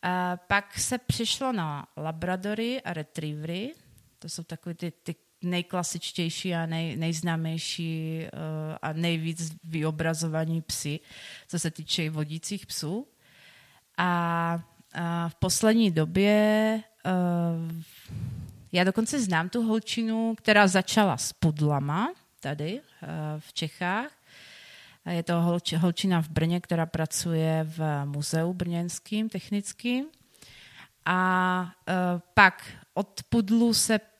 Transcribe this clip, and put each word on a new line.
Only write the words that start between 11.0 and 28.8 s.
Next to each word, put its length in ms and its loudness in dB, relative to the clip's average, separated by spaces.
co 100 -4
se 120 -2
týče 340 -4
i 40 -2
vodících 580 -6
psů. 400 -6
A, 600 0
a 340 -2
v 60 -8
poslední 560 4
době, 920 4
eh, 40 0
já 120 4
dokonce 360 2
znám 280 2
tu 140 0
holčinu, 760 0
která 300 8
začala 480 4
s 160 -4
pudlama 800 2
tady, 400 -6
eh, 40 -12
v 140 -16
Čechách. 580 -4
Je 120 0
to 180 -2
holč-, 380 2
holčina 440 4
v 60 -4
Brně, 320 2
která 260 0
pracuje 800 0
v 280 0
muzeu 480 -2
brněnským 760 -4